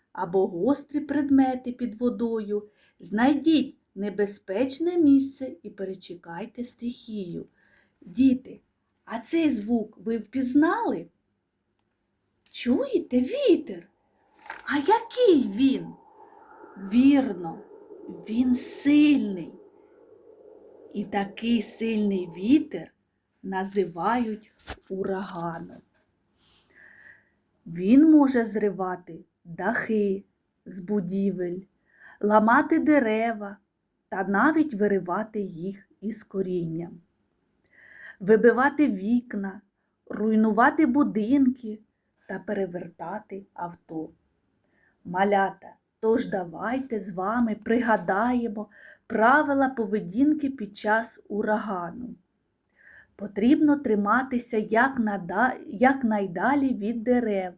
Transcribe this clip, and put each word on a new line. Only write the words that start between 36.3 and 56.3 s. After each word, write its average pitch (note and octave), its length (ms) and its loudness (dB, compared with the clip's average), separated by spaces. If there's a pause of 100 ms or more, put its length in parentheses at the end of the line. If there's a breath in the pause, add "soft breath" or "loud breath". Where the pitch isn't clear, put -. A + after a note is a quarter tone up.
вибивати A#3+ 680 4
вікна, G3+ 720 -4 (480)
руйнувати A3 760 2
будинки A#3+ 920 0 (480)
та F#3 120 -8
перевертати F#3 1160 -8
авто. E3 560 -12 (960)
Малята, G3 680 0 (260)
тож A3 280 0
давайте G3 720 -6
з F#3+ 120 -10
вами G#3+ 440 -2
пригадаємо A3 1160 -2 (380 loud breath)
правила C4+ 640 4
поведінки A#3 800 0
під - 280 -10
час A3 500 -2
урагану. G#3 880 -4 (1000 soft breath)
Потрібно C#4 600 2
триматися A#3 800 0
як A#3+ 420 0
нада-, G#3 680 -2
якнайдалі A#3 1080 0